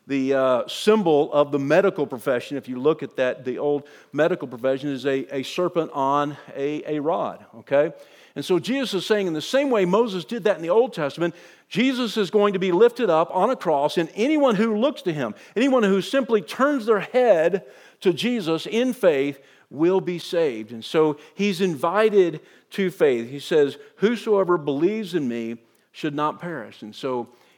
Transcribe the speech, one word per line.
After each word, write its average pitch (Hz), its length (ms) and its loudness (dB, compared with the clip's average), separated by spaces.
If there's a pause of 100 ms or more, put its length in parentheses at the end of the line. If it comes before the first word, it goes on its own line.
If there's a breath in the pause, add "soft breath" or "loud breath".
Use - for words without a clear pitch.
the, 135 280 0
uh, 131 340 2
symbol 170 640 2
of 147 180 2
the 143 80 0
medical 156 480 2
profession. 123 520 -4
If 127 100 -14
you 127 100 -8
look 151 240 0
at - 140 -12
that, 127 280 -2
the 123 140 -6
old 147 300 -4 (240 loud breath)
medical 160 340 0
profession 131 440 -4
is 131 160 -6
a, 135 280 -2
a 135 80 -4
serpent 175 520 -2
on 143 420 -2 (180)
a, 147 420 -4
a 151 40 -4
rod, 147 440 -4 (160)
okay? 147 320 0 (440 loud breath)
And 143 80 -8
so 180 140 2
Jesus 220 360 -2
is 175 120 -4
saying 208 200 2
in 165 60 -2
the 156 100 -4
same 277 280 0
way 208 140 2
Moses 185 400 0
did 233 200 -8
that 196 120 4
in 160 60 -10
the 165 80 -4
Old 226 220 4
Testament, 160 420 -4 (340 loud breath)
Jesus 247 480 -2
is 196 140 0
going 202 220 4
to 185 60 -2
be 185 140 0
lifted 220 380 4
up 160 240 2
on 185 160 2
a - 60 -2
cross, 147 420 0
and 170 160 -2
anyone 269 400 2
who 220 220 0
looks 262 260 -2
to 175 100 -2
him, 127 220 -4 (220 loud breath)
anyone 254 260 4
who 196 200 2
simply 233 400 0
turns 262 440 -2
their 214 140 2
head 185 640 2 (360 loud breath)
to 185 120 2
Jesus 165 540 -2
in 240 260 0
faith 143 480 2 (300 soft breath)
will 175 320 2
be 170 160 -6
saved. 127 520 -2
And 113 140 -12
so 156 320 2 (180 loud breath)
he's 196 280 0
invited 180 800 2 (320 soft breath)
to 190 180 -2
faith. 127 400 0
He 143 80 -10
says, 143 400 0 (180 loud breath)
"Whosoever 202 640 2
believes 170 560 -2
in 147 140 -2
me 117 300 -6 (340 soft breath)
should 151 220 -6
not 151 260 -4
perish." 131 420 -12
And 107 120 -16
so 123 340 -6 (300 soft breath)